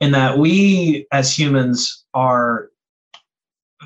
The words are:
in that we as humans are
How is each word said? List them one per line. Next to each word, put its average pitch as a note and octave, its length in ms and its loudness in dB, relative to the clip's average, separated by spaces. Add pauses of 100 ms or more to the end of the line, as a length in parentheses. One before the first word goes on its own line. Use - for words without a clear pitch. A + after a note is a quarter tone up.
in C#3+ 100 0
that C3 260 0
we F3 760 2
as C3+ 240 -2
humans C3 680 -2 (100)
are B2 560 -2 (1160)